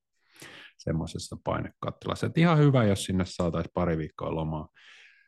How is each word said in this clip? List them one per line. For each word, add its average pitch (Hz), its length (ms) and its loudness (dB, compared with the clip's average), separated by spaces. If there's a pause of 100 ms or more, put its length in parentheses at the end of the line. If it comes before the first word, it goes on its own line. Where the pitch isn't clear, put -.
(760)
semmoisessa - 640 -6
painekattilassa. - 840 -6
Et 117 100 -2
ihan 165 200 6
hyvä, 135 260 6
jos 98 200 2
sinne 92 220 0
saataisiin 85 480 -2
pari 87 240 0
viikkoa 78 380 -6
lomaa, 78 340 -4 (580)